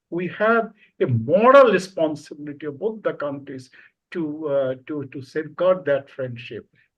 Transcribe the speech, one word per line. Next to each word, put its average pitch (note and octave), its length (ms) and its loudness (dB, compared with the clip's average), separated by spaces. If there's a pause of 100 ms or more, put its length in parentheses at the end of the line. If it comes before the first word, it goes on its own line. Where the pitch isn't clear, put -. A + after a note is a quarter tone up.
(140)
we F3 140 -4
have A3 360 0 (360)
a F3 80 0 (180)
moral A#3 460 8
responsibility D3+ 920 -4
of C#3+ 120 -10
both A3 240 -6
the D#3+ 120 -2
countries C#3 500 -10 (500)
to, F3+ 80 -6 (220)
uh, C#3 300 0 (120)
to, D3 180 -8
to B2 180 -14
safeguard D#3 640 -2
that C#3 260 0
friendship, A#2+ 540 -10 (340)